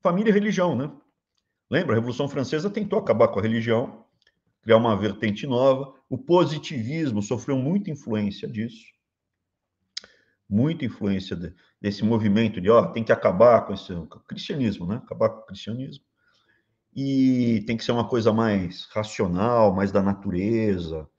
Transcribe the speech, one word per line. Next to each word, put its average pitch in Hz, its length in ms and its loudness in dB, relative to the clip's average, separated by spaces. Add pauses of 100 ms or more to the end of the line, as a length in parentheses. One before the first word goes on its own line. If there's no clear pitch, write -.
Família 196 300 2
e 190 40 6
religião, 185 400 0
né? 135 160 -4 (800)
Lembra? 143 240 0
A - 20 4
Revolução 123 320 -2
Francesa 156 420 -2
tentou 214 280 -2
acabar 113 300 4
com - 100 -2
a 95 40 -2
religião, 113 640 -2 (580)
criar 113 160 6
uma 113 180 2
vertente 104 500 -2
nova. 135 480 0 (140)
O 131 80 -6
positivismo 147 1040 0
sofreu 123 340 -4
muita 165 340 -2
influência 107 580 -4
disso. 117 380 -10 (1600)
Muita 139 360 0
influência 98 520 -4
de, 85 180 -10 (260)
desse 101 240 -4
movimento 110 560 2
de, 92 100 0
ó, 123 160 8
tem 113 180 -6
que 120 80 2
acabar 110 540 6
com 101 80 -6
esse, 98 200 -12
com 82 240 -12
o - 60 -20
cristianismo, - 640 -4
né? 208 100 -4
Acabar - 320 -2
com 110 120 -6
o - 60 -20
cristianismo. 127 580 -12 (920)
E 131 720 2
tem 117 100 -2
que - 80 -8
ser 123 80 -2
uma 117 160 0
coisa 113 240 2
mais 104 540 0
racional, 107 880 0
mais 95 180 0
da 98 100 2
natureza. 95 1080 -2 (100)